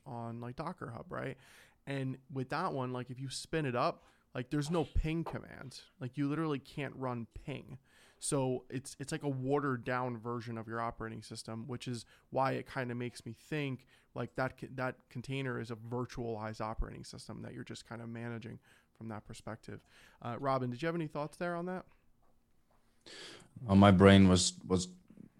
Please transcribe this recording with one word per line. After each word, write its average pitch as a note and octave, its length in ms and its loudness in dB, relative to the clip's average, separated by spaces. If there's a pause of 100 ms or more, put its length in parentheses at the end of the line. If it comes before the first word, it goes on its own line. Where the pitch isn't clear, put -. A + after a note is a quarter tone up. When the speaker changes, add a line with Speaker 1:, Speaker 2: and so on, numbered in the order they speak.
Speaker 1:
on, A#2 340 -8
like, A#2+ 160 -10
Docker D#3+ 400 -8
Hub, - 160 -12
right? C3 260 -4 (500)
And C3 320 -4 (120)
with C3 180 -4
that F3+ 220 -2
one, B2+ 220 -2
like, B2 160 -6
if B2+ 100 -10
you C3+ 100 -8
spin D#3+ 360 -2
it B2 100 0
up, C#3+ 300 0 (300)
like, B2+ 160 -6
there's D3 180 0
no E3+ 160 2
ping D#3+ 380 2
command. - 580 -10 (180)
Like, B2 160 -8
you C#3+ 140 0
literally D3+ 300 0
can't C3 360 -8
run B2 300 -4 (200)
ping. B2+ 340 -10 (400)
So C3 500 0
it's, - 300 -8
it's C#3 120 -8
like D#3 120 -6
a D3 60 0
watered C3 540 0
down B2+ 360 -2
version A#2 400 -6
of A2+ 80 -8
your A2+ 140 -4
operating A2+ 420 -6
system, A2+ 420 -10
which B2 220 -8
is A#2+ 180 -6 (240)
why C3 220 2
it B2+ 200 -6
kinda B2 220 -4
makes B2 320 -8
me A#2 80 -10
think, C#3+ 540 -6 (260)
like, A#2+ 220 -6
that C3 260 -2
c-, - 140 -10
that B2+ 220 -4 (120)
container C3 500 -4
is A#2 120 -8
a A2+ 40 -8
virtualized A2+ 840 -6
operating G#2+ 420 -4
system A2 380 -14
that A2+ 140 -12
you're C3 80 -10
just - 260 -14
kinda A#2 160 -10
managing A#2 540 -10 (400)
from A2+ 80 -12
that G#2+ 180 -10
perspective. A2 540 -12 (420)
Uh, A#2+ 180 -8
Robin, C3 300 0
did A#2+ 100 -6
you D#3 60 -4
have E3 100 -2
any D#3+ 120 -2
thoughts D3+ 300 -8
there F3 180 -4
on F3 100 -4
that? F#3 200 -8 (1800)
Speaker 2:
Uh, G2 60 6
my G2 160 12
brain G2 380 12
was, F2+ 260 6 (140)
was F2+ 220 2 (500)